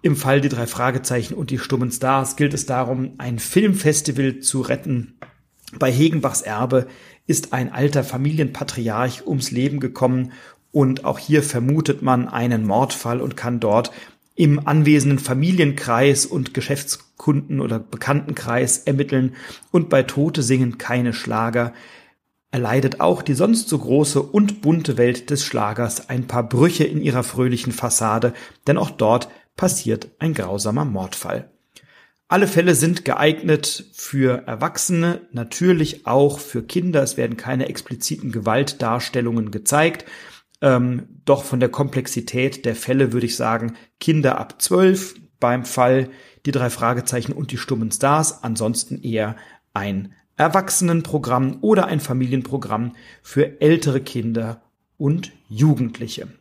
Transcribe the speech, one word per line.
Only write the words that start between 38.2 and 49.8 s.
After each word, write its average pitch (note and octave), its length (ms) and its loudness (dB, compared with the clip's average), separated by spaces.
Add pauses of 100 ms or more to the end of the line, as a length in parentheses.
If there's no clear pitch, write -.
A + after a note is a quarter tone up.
Gewaltdarstellungen A#2 1160 -2
gezeigt. D3 520 0 (580)
Ähm, B2 480 2 (160)
doch C#3 180 4
von B2+ 160 -2
der B2 80 4
Komplexität B2+ 960 -2
der A2+ 120 -2
Fälle B2+ 360 2
würde A#2+ 140 0
ich A#2 100 -4
sagen, A#2 380 -2 (260)
Kinder D#3 400 2
ab - 220 -10
zwölf F#3+ 540 2 (260)
beim B2 240 0
Fall C3 440 2 (360)
Die C#3+ 60 0
drei B2+ 180 0
Fragezeichen B2 640 -2
und - 180 -8
die B2 60 -8
stummen A2 340 -4
Stars, D3+ 500 2
ansonsten A#2 600 -4
eher A2 340 -2 (380)
ein G2 400 -4 (240)